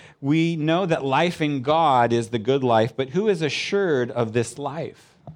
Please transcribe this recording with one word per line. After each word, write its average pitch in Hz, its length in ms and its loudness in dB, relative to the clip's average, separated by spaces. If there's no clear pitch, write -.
We 160 340 0
know 160 320 0
that 160 180 -2
life 151 360 0
in 147 220 -2
God 139 500 4
is 117 160 0
the 120 100 -4
good 127 240 0
life, 117 340 2
but 131 140 -4
who 185 160 -2
is 185 160 0
assured 151 680 0
of 117 200 -2
this 117 260 -2
life? 143 580 -12